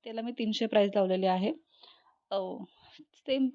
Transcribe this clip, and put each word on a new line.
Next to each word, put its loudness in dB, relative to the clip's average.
त्याला -8
मी -8
तीनशे -2
प्राइस 4
लावलेली 2
आहे. 2
अ, -2
सेम -2